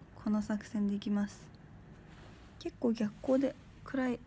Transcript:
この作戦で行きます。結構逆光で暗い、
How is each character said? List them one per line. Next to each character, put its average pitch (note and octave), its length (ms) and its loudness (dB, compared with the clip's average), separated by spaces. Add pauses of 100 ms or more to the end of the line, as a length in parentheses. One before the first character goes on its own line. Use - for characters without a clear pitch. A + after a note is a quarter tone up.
(220)
こ A3 80 0
の G#3+ 120 4
作 G#3 260 0
戦 G#3 200 2
で G3+ 80 2
行 G3+ 40 0
き G#3 100 -2
ま G3+ 200 4
す。 - 180 -14 (1120)
結 - 200 -6
構 A#3 120 6
逆 G#3+ 300 2
光 C4 200 6
で C4 140 2 (300)
暗 B3+ 240 0
い、 A#3+ 180 0